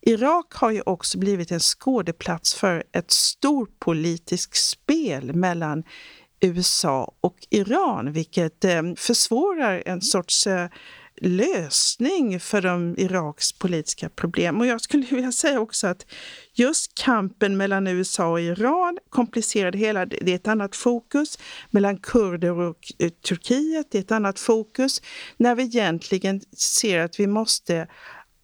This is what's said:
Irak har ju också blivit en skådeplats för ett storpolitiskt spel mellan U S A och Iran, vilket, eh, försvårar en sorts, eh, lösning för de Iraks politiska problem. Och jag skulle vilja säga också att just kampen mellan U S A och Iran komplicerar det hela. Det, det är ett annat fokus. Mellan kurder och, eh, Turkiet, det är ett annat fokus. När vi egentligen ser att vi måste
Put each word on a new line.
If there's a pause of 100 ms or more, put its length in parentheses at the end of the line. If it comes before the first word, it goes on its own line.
Irak
har
ju
också
blivit
en
skådeplats
för
ett
storpolitiskt
spel
mellan (580)
U
S
A
och (140)
Iran,
vilket,
eh, (140)
försvårar
en
sorts,
eh, (480)
lösning
för
de
Iraks
politiska
problem.
Och
jag
skulle
vilja
säga
också
att (480)
just
kampen
mellan
U
S
A
och
Iran (120)
komplicerar
det
hela.
Det,
det
är
ett
annat
fokus. (320)
Mellan
kurder
och,
eh,
Turkiet,
det
är
ett
annat
fokus. (340)
När
vi
egentligen (160)
ser
att
vi
måste (560)